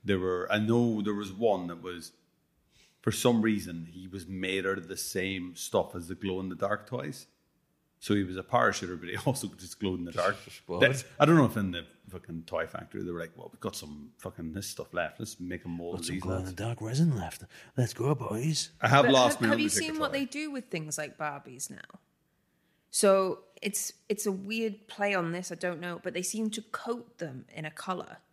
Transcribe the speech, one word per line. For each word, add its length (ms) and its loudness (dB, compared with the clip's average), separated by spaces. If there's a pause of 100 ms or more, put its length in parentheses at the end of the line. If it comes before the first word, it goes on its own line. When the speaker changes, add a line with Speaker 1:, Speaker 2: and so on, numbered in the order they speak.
Speaker 1:
there 160 2
were, 320 0
I 80 4
know 420 4
there 120 0
was 180 -4
one 360 2
that 140 -10
was, 300 -10 (880)
for 100 2
some 300 4
reason, 500 0
he 160 -14
was 200 -12
made 380 -2
out 120 0
of 100 -10
the 100 -10
same 580 -4
stuff 400 -2
as 120 -8
the 80 -8
glow-in-the-dark 760 -2
toys. 380 -8 (720)
So 140 0
he 100 2
was 140 -6
a 60 -8
parachuter, 560 2
but 100 -10
he 80 -6
<laughs> 80 -6
also 220 0 (100)
just 220 -16
glowed 200 0
in 60 -6
the 60 -10
dark. 240 0
Speaker 2:
Just 120 -18
explode. 340 -4
Speaker 1:
That, 220 4 (160)
I 60 8
don't 120 8
know 80 10
if 120 0
in 140 0
the 140 -6 (240)
fucking 360 -10
toy 220 -2
factory 340 -10
they 80 -6
were 120 -6
like, 140 -8
"Well, 160 -16
we've 80 -20
got 160 -6
some 440 -12
fucking 340 -10
this 140 -8
stuff 260 -10
left. 260 -4
Let's 200 -10
make 260 -8
a 40 -6
mold 260 -6
Speaker 2:
Got 60 -6
Speaker 1:
of 40 -6
Speaker 2:
some 100 -4
Speaker 1:
these 100 -6
lads." 180 -2
Speaker 2:
glow-in-the-dark 380 -6
resin 360 2
left. 280 -8 (300)
Let's 200 2
go, 180 2
boys. 560 -2 (100)
Speaker 1:
I 100 4
have 160 10
Speaker 3:
But 80 8
Speaker 1:
lost 240 8
Speaker 3:
have, 40 -2
Speaker 1:
my 60 4
Speaker 3:
have 120 4
you 60 2
Speaker 1:
Undertaker 280 0
Speaker 3:
seen 60 -4
what 120 0
Speaker 1:
toy. 80 0
Speaker 3:
they 60 2
do 260 -6
with 140 -6
things 340 -6
like 180 -8
Barbies 540 -8
now? 280 -18 (920)
So 480 6 (220)
it's, 320 -4 (140)
it's 180 -2
a 60 0
weird 560 -4
play 280 0
on 160 0
this, 200 -6
I 40 -6
don't 260 -4
know, 220 -6
but 100 -4
they 80 -2
seem 300 -2
to 100 -6
coat 560 -8
them 280 -10 (100)
in 100 -8
a 60 -6
colour. 460 -8 (160)